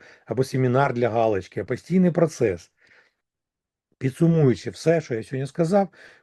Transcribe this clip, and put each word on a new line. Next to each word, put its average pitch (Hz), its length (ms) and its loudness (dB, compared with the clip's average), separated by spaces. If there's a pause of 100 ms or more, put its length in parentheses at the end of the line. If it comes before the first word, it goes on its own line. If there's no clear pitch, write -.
(260)
або 127 180 -2
семінар 131 500 0
для 120 160 0
галочки, 110 520 -2
а 98 40 -8
постійний 175 460 0
процес. 143 600 -2 (1300)
Підсумуючи 143 720 2
все, 160 320 0
що 131 140 -6
я 110 80 -6
сьогодні 135 240 -8
сказав, 180 400 0 (360)